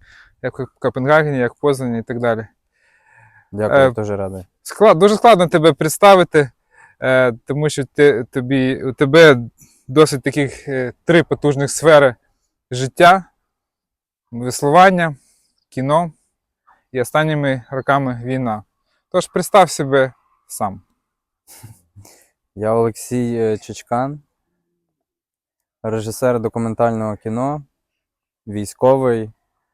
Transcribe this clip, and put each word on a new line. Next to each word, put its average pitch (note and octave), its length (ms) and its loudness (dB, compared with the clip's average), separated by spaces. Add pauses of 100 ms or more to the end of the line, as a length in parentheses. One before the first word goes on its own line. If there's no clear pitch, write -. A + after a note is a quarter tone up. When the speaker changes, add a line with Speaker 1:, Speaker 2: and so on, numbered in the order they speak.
(420)
Speaker 1:
як - 180 -10
в B2+ 80 -10 (120)
Копенгагені, C#3+ 580 0
як A#2+ 180 -2
в - 40 -20
Познані C3 400 -2
і A2 40 -8
так A#2+ 160 -10
далі. A2+ 280 -2 (1040)
Speaker 2:
Дякую, G#2+ 300 0
Speaker 1:
Е, C3 100 2
Speaker 2:
дуже G#2 260 -6
радий. F#2+ 280 -10 (180)
Speaker 1:
склад-, G3 340 2
дуже G3+ 180 4
складно G3+ 320 4
тебе D#3 260 2
представити, D#3+ 760 2 (500)
е, B2+ 320 0 (120)
тому D3 240 -4
що C#3 160 -6
ти, C3+ 380 2
тобі, C3 600 -4
у B2+ 100 -6
тебе D3 440 6 (500)
досить C#3+ 360 0
таких, C#3 440 -6
е, C3 260 -6 (120)
три D#3+ 180 2
потужних C#3 480 -4
сфери C#3+ 440 4 (560)
життя: E3+ 540 2 (1040)
веслування, D3+ 840 2 (540)
кіно D3+ 420 -2 (800)
і B2+ 100 -4
останніми C#3+ 720 -2
роками C3+ 520 -4
війна. A#2+ 400 -6 (480)
Тож F3+ 160 -2
представ F3+ 420 0
себе C3+ 440 -2 (340)
сам. F#2+ 340 -10 (1700)
Speaker 2:
Я G#2+ 180 -4
Олексій, A#2 640 -4
е, A2 200 -2
Чичкан, C3 640 -8 (1600)
режисер A2+ 560 -4
документального A2+ 800 -4
кіно, C3 460 -8 (840)
військовий A2+ 840 -2 (420)